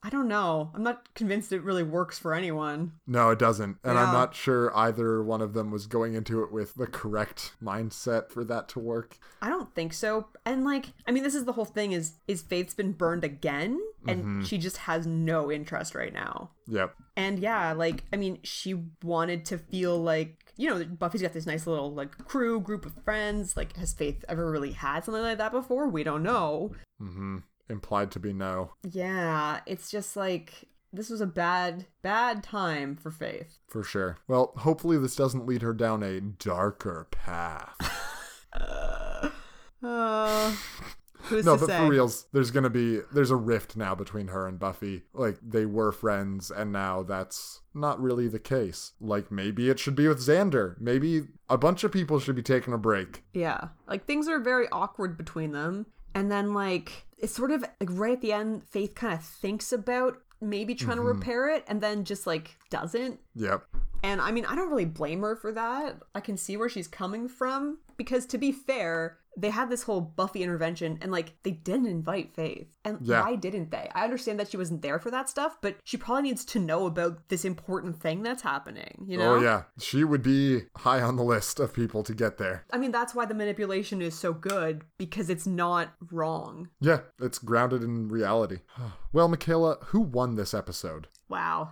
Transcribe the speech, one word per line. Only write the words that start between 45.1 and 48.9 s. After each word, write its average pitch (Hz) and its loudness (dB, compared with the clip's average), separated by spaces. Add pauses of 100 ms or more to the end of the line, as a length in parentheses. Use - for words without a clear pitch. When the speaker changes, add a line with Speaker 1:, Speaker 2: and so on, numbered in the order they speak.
Speaker 2:
Like, 113 0
they 110 2
were 107 2
friends, 98 0
and 104 -4
now 95 0
that's 92 -6 (140)
not 147 0
really 123 2
the 110 -2
case. 113 -2